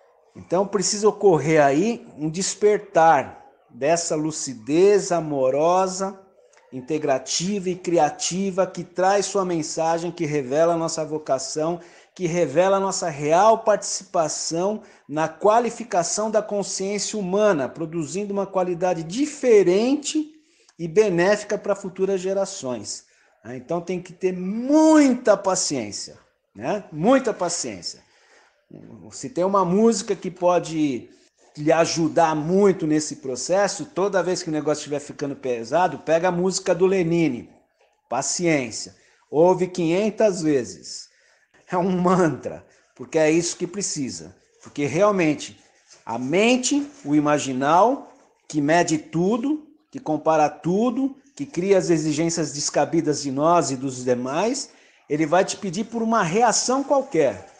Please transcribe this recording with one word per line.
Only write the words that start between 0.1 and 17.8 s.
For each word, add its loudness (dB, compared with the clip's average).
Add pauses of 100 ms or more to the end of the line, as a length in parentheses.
Então, -2
precisa 0
ocorrer 4
aí 2 (100)
um -4
despertar 2 (240)
dessa -2
lucidez 0
amorosa, 0 (520)
integrativa -4
e -4
criativa 0
que -10
traz 0
sua -2
mensagem, -2
que -6
revela 0
a 0
nossa -4
vocação -4 (360)
que -4
revela 2
a 2
nossa -2
real 4
participação -2 (260)
na -2
qualificação 0
da 2
consciência -6
humana, 0
produzindo -8